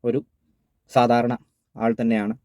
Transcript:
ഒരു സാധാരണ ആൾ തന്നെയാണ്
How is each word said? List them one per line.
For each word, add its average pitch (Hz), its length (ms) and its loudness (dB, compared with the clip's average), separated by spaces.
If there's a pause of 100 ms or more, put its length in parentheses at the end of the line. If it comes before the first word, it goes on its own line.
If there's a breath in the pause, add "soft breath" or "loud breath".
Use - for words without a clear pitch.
ഒരു 120 200 -2 (640)
സാധാരണ 120 500 2 (380)
ആൾ 113 240 0
തന്നെയാണ് 113 440 -2